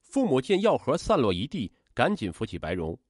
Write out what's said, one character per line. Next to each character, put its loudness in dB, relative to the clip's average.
父 -2
母 2
见 0
药 4
盒 0
散 2
落 4
一 -2
地， -6
赶 0
紧 -4
扶 -6
起 -12
白 -6
荣 -4